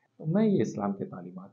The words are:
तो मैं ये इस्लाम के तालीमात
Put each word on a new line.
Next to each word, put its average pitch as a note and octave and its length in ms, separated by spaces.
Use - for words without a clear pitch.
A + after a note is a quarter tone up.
तो - 60
मैं F#3+ 180
ये F#3+ 180
इस्लाम G2+ 300
के F#2+ 140
तालीमात F#2 460